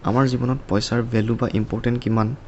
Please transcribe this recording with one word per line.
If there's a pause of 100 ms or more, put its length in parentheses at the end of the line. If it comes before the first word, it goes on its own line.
আমাৰ
জীৱনত (100)
পইচাৰ
ভেলু
বা
ইম্পৰ্টেণ্ট
কিমান (120)